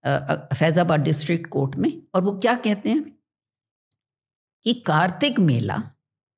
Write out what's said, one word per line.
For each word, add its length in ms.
अ, 60
अ, 440
फैजाबाद 460
डिस्ट्रिक्ट 480
कोर्ट 280
में, 260
और 100
वो 80
क्या 240
कहते 340
हैं 300
कि 100
कार्तिक 680
मेला 520